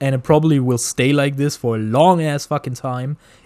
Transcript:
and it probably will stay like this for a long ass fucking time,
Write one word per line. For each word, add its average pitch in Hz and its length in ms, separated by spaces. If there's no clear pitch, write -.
and 135 120
it 127 100
probably 156 360
will 123 180
stay 127 360
like 143 240
this 143 180
for 117 200
a 110 40
long 151 420
ass 147 240
fucking 143 280
time, 127 440